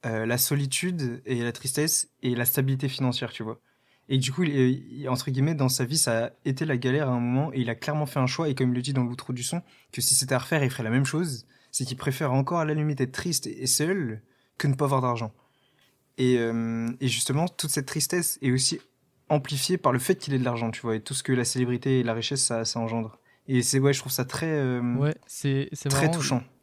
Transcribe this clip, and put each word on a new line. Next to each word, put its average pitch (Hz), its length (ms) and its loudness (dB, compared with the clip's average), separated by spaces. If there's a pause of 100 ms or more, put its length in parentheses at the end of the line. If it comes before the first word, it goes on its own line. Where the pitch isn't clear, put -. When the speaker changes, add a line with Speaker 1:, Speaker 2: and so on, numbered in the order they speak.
Speaker 1:
euh, 110 200 -2
la 120 120 0
solitude 139 880 -2
et 120 180 -2
la 117 80 -2
tristesse - 580 -2 (140)
et 123 120 2
la 120 100 0
stabilité 135 420 0
financière, 127 440 -2
tu - 120 -10
vois. 110 160 -8 (500)
Et 135 80 2
du 127 140 0
coup, 180 120 0
il, 151 80 2 (500)
il, 131 80 -4
entre 127 220 -2
guillemets, 139 240 2
dans 131 140 4
sa 127 160 0
vie, 147 120 -2
ça 117 280 2
a - 40 -8 (160)
été 135 200 0
la 139 120 0
galère 131 320 2
à 127 40 2
un 123 60 2
moment, 127 340 0
et 135 80 -2
il 117 80 0
a 113 60 -2
clairement 151 300 -2
fait 139 140 -2
un 127 80 4
choix, 151 220 0
et 135 60 0
comme 131 140 2
il 123 60 2
le 123 60 -2
dit 139 120 -4
dans 131 100 2
l'outro 123 300 -4
du 120 100 -6
son, 170 180 -4 (300)
que 120 100 -6
si - 140 2
c'était 131 200 2
à 123 40 4
refaire, 147 240 0
il 127 60 2
ferait 127 140 -4
la 110 60 -2
même 135 160 4
chose. 151 400 -4 (260)
C'est 131 140 -2
qu'il 127 120 -8
préfère 139 360 -2
encore, 139 260 2
à 156 60 2
la 151 80 0
limite, 151 280 0
être 127 100 0
triste - 360 -4
et, 127 160 -8
et 131 40 -2
seul 147 540 0 (360)
que 151 100 0
ne 139 80 4
pas 143 100 0
avoir 135 160 2
d'argent. 117 320 -2 (840)
Et, 127 220 4
euh, 113 500 0 (100)
et 135 80 0
justement, 143 400 0
toute - 220 -6
cette 135 160 -2
tristesse - 560 -2
est 131 100 2
aussi 127 280 0 (500)
amplifiée 147 480 0
par 127 160 2
le 127 60 2
fait 185 160 2
qu'il 143 180 -4
ait 131 60 2
de 127 40 2
l'argent, 117 280 0
tu - 100 -10
vois, 113 140 -2
et 107 60 -4
tout 135 120 -8
ce 135 100 -4
que - 80 -2
la 123 140 2
célébrité 127 540 2
et 120 40 2
la 113 100 0
richesse, 117 300 -2
ça, 113 220 0
ça 117 140 -4
engendre. 113 380 -4 (300)
Et 127 140 4
c'est, 135 180 2
ouais, 139 140 6
je 135 60 0
trouve 135 120 -8
ça 127 140 -2
très, 165 260 -4
euh, 127 300 0 (160)
Speaker 2:
Ouais, 147 180 2 (100)
c'est, 139 460 -2
c'est 143 180 -6
Speaker 1:
très 139 180 4
Speaker 2:
marrant. 165 100 2
Speaker 1:
touchant. 131 260 0 (200)